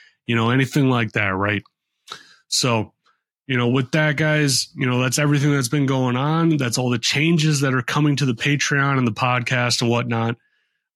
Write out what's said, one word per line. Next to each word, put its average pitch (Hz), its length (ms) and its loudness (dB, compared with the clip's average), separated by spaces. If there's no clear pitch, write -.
you 117 80 -2
know, 117 160 2
anything 135 380 2
like 117 240 0
that, 101 220 -2
right? 101 280 -2
So, 113 440 -2
you 131 100 -2
know, 123 120 2
with 127 240 0
that, 156 240 2
guys, 151 580 0
you 143 120 -4
know, 123 140 0
that's 127 180 -2
everything 147 340 2
that's 139 160 0
been 143 180 0
going 127 300 0
on. 160 400 0
That's 127 220 -2
all 127 120 -2
the 120 80 0
changes 151 640 0
that 139 140 0
are 127 80 0
coming 147 340 0
to 139 100 -2
the 127 80 0
Patreon 139 640 0
and 123 80 2
the 113 60 0
podcast 123 680 -2
and 117 80 2
whatnot. 117 460 -2